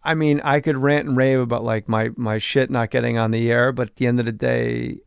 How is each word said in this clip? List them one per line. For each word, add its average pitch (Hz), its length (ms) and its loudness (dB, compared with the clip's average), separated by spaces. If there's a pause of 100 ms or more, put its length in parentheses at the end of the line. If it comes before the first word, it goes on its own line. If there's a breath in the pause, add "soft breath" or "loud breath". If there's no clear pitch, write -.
I 156 120 0
mean, 151 280 2
I 147 180 2
could 151 180 0
rant 143 280 2
and 135 100 0
rave 131 240 4
about, 117 240 -2
like, 113 240 -2
my, 110 280 0
my 110 220 -2
shit 131 320 0
not 117 200 -2
getting 120 280 0
on 113 140 0
the 117 180 0
air, 120 220 2
but 127 160 -4
at - 80 -20
the 127 100 0
end 120 120 2
of 120 80 0
the 117 60 -4
day 120 760 -2